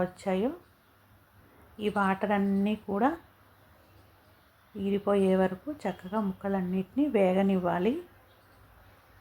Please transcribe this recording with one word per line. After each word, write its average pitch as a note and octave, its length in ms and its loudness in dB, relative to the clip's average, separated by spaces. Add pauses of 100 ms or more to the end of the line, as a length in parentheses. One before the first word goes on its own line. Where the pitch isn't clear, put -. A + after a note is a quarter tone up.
వచ్చాయో, F#3+ 480 -4 (1300)
ఈ G#3 140 0
వాటర్ G3+ 400 0
అన్నీ G3 380 2 (120)
కూడా A3+ 220 0 (1800)
ఈరిపోయే G3 560 2
వరకు F#3+ 280 -2 (140)
చక్కగా F#3 360 -6 (100)
ముక్కలన్నిటిని F#3+ 760 -4 (120)
వేగనివ్వాలి. F#3 760 2 (1300)